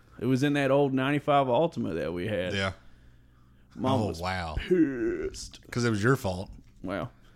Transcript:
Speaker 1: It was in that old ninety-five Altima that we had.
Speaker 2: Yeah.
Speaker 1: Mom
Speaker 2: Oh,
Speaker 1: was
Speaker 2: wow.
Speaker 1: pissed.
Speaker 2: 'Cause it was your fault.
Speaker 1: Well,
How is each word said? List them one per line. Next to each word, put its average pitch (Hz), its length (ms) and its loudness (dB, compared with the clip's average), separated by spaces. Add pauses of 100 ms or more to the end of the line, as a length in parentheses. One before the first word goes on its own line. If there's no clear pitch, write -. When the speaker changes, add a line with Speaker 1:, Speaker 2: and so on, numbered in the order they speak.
(200)
Speaker 1:
It 104 60 -4
was 127 160 2
in 147 120 2
that 139 180 2
old 139 200 4
ninety-five 139 540 2
Altima 123 500 0
that 82 160 -2
we 87 160 -4
had. 92 280 -2
Speaker 2:
Yeah. 98 160 0 (1040)
Speaker 1:
Mom 127 260 0
Speaker 2:
Oh, 104 60 0
Speaker 1:
was 85 140 -6
Speaker 2:
wow. 90 360 -4
Speaker 1:
pissed. 135 1040 -2 (120)
Speaker 2:
'Cause 120 140 -2
it 117 40 2
was 104 140 0
your 127 120 4
fault. 95 340 -6 (340)
Speaker 1:
Well, 90 280 -6 (240)